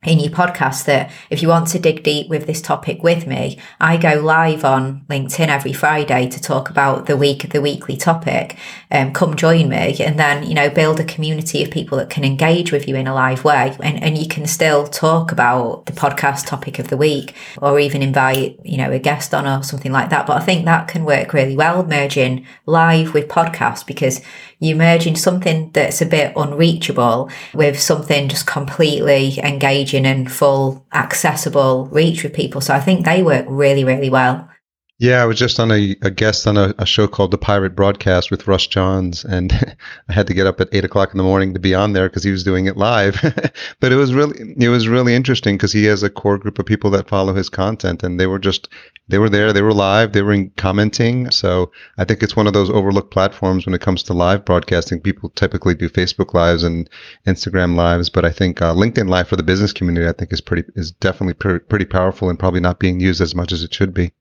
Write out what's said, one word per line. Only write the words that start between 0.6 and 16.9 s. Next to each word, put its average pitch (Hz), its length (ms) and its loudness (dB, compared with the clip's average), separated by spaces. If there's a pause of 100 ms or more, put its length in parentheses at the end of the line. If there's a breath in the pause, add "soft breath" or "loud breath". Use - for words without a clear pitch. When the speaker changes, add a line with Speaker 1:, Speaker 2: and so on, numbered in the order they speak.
Speaker 1:
that 135 260 0 (180 loud breath)
if 156 140 -4
you 165 60 0
want 165 180 4
to 175 120 -4
dig 160 260 0
deep 147 240 -2
with 156 180 -4
this 160 160 -6
topic - 400 -6
with 170 240 0
me, 131 320 -6 (220 loud breath)
I 165 160 2
go 160 240 2
live 160 440 2
on 135 460 0
LinkedIn 139 380 -2
every 135 240 -2
Friday 143 560 0
to - 120 -10
talk 135 300 -4
about 135 360 0
the 143 100 2
week, 139 340 0
the 147 100 0
weekly 139 360 -4
topic. - 580 -2 (380 loud breath)
Um, 135 200 0
come 165 220 0
join 160 340 2
me, - 300 -2
and 151 180 -2
then, 147 300 0
you 160 80 -4
know, 147 160 2
build 156 300 2
a 165 40 -2
community 156 600 -4
of - 80 -10
people 139 260 -4
that - 120 -6
can 143 120 -4
engage 160 480 0
with 143 160 -2
you 135 80 -4
in 131 140 -2
a 135 60 -4
live 131 280 0
way. 135 400 2
And, 147 180 -4
and 156 160 -2
you 156 120 -4
can 151 180 -6
still 151 400 0
talk 165 460 0
about 120 540 0
the - 60 -10
podcast - 540 -2
topic 139 320 -8
of 127 100 -8
the - 80 -2